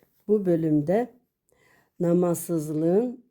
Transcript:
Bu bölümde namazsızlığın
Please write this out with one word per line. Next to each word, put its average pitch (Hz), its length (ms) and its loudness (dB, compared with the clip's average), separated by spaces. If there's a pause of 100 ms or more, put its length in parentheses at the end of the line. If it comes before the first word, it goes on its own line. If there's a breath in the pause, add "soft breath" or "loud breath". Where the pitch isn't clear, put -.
(280 soft breath)
Bu 208 180 2
bölümde 165 640 0 (880 soft breath)
namazsızlığın 170 1300 -2